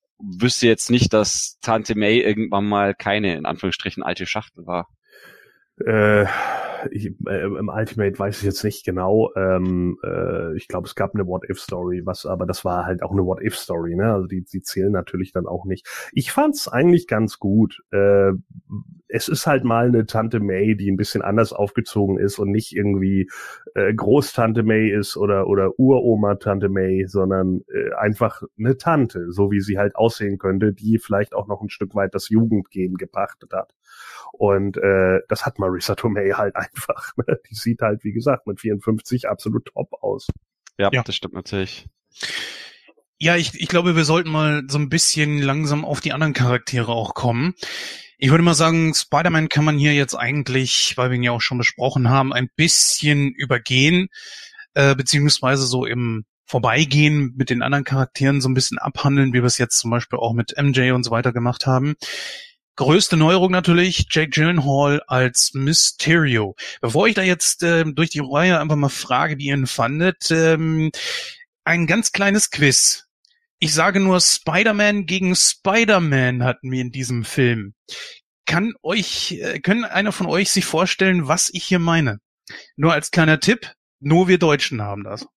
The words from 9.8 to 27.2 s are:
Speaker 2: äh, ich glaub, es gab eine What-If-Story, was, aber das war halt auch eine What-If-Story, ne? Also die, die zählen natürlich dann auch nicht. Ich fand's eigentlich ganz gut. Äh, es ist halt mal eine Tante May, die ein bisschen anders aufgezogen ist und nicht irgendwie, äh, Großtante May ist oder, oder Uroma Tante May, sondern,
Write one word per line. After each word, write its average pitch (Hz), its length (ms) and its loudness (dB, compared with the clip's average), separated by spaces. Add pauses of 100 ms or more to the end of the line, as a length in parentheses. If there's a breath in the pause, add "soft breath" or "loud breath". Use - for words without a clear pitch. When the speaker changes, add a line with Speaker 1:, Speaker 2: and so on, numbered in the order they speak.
Speaker 2:
äh, 87 540 -4
ich - 100 -12
glaub, 87 180 -6
es - 100 -16
gab 98 200 -4
eine 101 100 -2
What-If-Story, 90 800 -6
was, 92 200 -8
aber 90 200 -4
das 90 200 -8
war 90 200 -2
halt 92 160 -4
auch 82 100 -6
eine 98 140 0
What-If-Story, 87 680 -4
ne? 107 180 2
Also 95 140 -2
die, 92 160 -8
die 95 180 -10
zählen 98 300 -2
natürlich 92 400 -4
dann 87 160 -6
auch 87 180 -8
nicht. 92 220 -8 (240 loud breath)
Ich - 200 -4
fand's 294 360 0
eigentlich 170 400 4
ganz 110 320 -2
gut. 104 400 2 (120)
Äh, 98 400 4 (760)
es - 220 -6
ist - 180 -2
halt 139 160 2
mal 117 240 2
eine 117 180 2
Tante 113 340 -2
May, 101 360 0
die 98 160 -2
ein 95 60 0
bisschen 104 240 -4
anders 98 320 0
aufgezogen 101 640 -2
ist 101 200 -4
und 101 140 -2
nicht 107 240 -4
irgendwie, 98 540 0 (460 loud breath)
äh, 104 180 2
Großtante 113 720 2
May 110 280 2
ist 104 260 -4
oder, 98 300 0
oder 98 320 0
Uroma 113 560 4
Tante 101 320 -2
May, 95 400 0
sondern, 92 540 0 (120)